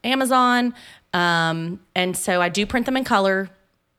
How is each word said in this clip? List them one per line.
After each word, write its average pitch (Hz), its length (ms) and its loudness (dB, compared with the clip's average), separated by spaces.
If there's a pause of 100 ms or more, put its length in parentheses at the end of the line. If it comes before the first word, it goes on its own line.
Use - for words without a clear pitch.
Amazon. 247 680 2 (400)
Um, 170 680 0 (160)
and 180 220 -2
so 180 240 0
I 175 80 0
do 196 160 -2
print 247 200 -2
them 262 120 -2
in 254 80 -2
color. 190 440 0 (500)